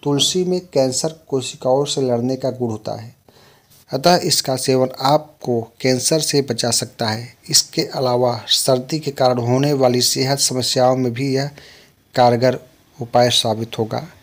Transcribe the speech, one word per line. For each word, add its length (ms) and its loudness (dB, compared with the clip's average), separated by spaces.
तुलसी 400 0
में 180 -2
कैंसर 360 0
कोशिकाओं 580 0
से 160 -4
लड़ने 340 0
का 160 -4
गुण 200 -4
होता 300 -8
है, 140 -18
अतः 240 4
इसका 380 -2
सेवन 340 2
आपको 600 0
कैंसर 580 -2
से 220 0
बचा 300 -2
सकता 360 -4
है। 280 -6
इसके 320 0
अलावा 680 0
सर्दी 520 0
के 120 -6
कारण 260 2
होने 360 2
वाली 280 4
सेहत 380 0
समस्याओं 560 2
में 180 -2
भी 220 -4
यह 140 -4
कारगर 440 4
उपाय 280 2
साबित 500 -2
होगा। 280 -6